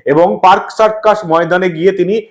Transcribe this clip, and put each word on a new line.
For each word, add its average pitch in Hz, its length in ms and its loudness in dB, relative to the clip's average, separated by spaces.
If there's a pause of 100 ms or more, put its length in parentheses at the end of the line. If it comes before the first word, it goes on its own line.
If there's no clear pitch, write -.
এবং 175 380 0
পার্ক 196 280 2
সার্কাস 214 560 0
ময়দানে 170 440 0
গিয়ে 170 220 0
তিনি 196 380 -2